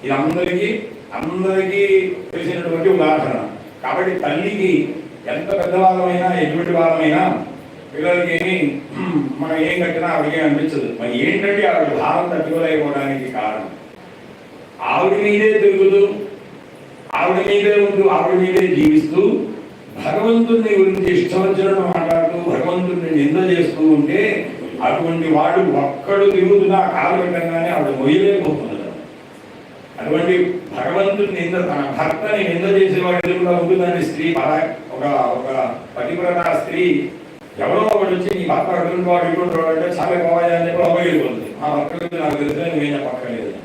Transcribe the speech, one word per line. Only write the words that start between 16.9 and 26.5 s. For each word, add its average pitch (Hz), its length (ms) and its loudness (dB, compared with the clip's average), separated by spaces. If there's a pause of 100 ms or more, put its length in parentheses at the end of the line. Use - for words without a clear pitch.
ఆవిడ 185 320 0
మీదే 202 260 4
ఉంటూ, 196 360 4
ఆవిడ 185 260 2
మీదే 180 400 2
జీవిస్తూ, 156 680 4 (600)
భగవంతుడిని 226 720 2
గురించి 190 440 2
ఇష్టం 185 200 0
వచ్చినట్టు 190 400 2
మాట్లాడుతూ, 170 680 0
భగవంతుడిని 170 720 0
నింద 175 360 2
చేస్తూ 156 280 2
ఉంటే, 160 640 2 (340)
అటువంటి 165 480 0
వాడు 151 400 2
ఒక్కడు 196 600 2
తిరుగుతున్నా 190 480 4